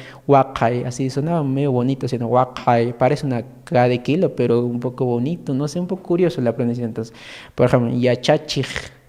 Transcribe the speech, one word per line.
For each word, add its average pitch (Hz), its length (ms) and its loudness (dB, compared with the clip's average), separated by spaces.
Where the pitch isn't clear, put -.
wakai, 131 580 2
así 131 260 -4
sonaba 156 340 -2
medio 139 280 0
bonito, 127 360 0
sino 117 180 -4
wakai. 120 720 2
Parece 139 280 2
una 123 180 -2
K 123 240 4
de 123 140 0
kilo, 151 320 0
pero 120 300 2
un 120 160 -2
poco 123 240 -4
bonito, 127 500 -2
no 139 140 -2
sé, 147 120 -8
un 180 60 -4
poco 185 160 -6
curioso 170 380 0
la 117 140 0
pronunciación. 120 360 -2
Entonces, 113 240 -8
por - 120 2
ejemplo, 123 300 2
yachachij. 127 680 0